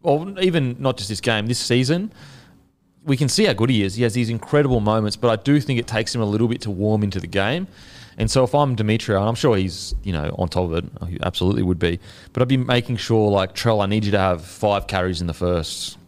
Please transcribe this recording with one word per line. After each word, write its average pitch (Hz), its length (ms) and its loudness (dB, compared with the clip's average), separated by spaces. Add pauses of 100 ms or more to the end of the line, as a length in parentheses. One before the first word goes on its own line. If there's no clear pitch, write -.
or 175 360 0
even 165 400 2
not 135 180 0
just 98 120 -10
this 107 120 -4
game, 110 260 0
this 120 120 -2
season, 151 520 0 (920)
we 139 140 0
can 143 100 2
see 214 180 2
how 160 80 2
good 110 180 2
he 107 120 4
is. 95 120 -2
He 120 80 0
has 113 100 2
these 117 160 0
incredible 127 500 2
moments, 107 360 0
but 120 140 0
I 110 120 0
do 143 180 4
think 131 200 -2
it 117 80 -4
takes 110 260 -4
him 120 80 -2
a 107 40 0
little 107 220 2
bit 113 140 -2
to 107 100 -6
warm 104 320 0
into 95 160 -4
the 85 80 -8
game. 107 400 -2 (500)
And 110 140 -2
so 131 140 4
if 120 100 -2
I'm 143 200 2
Demetrio, 107 440 0
and 101 80 2
I'm 117 80 0
sure 117 220 2
he's, 95 360 -4 (100)
you 98 100 -4
know, 76 260 -4
on 90 80 0
top 90 180 -2
of 82 80 -4
it, 85 120 -2 (240)
he 87 120 -8
absolutely 92 420 0
would 90 140 0
be, 85 220 0 (320)
but 117 100 -2
I'd 127 60 2
be 131 80 2
making 123 400 0
sure, 110 340 2
like, 98 240 0
"Trell, 110 300 0
I 95 40 0
need 107 180 0
you 101 60 0
to 104 80 2
have 90 260 2
five 101 420 -2
carries 92 320 -2
in 87 80 -4
the 80 60 -4
first - 640 -4 (100)